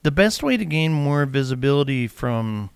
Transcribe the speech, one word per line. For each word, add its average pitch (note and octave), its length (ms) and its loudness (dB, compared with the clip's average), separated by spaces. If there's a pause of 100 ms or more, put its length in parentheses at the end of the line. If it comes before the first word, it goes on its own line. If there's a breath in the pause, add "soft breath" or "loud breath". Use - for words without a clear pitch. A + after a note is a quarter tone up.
The D3+ 80 2
best G3 320 2
way C4 160 0
to G#3+ 80 -2
gain D#3+ 260 0
more C#3+ 320 2
visibility C3+ 800 0
from A2 680 -4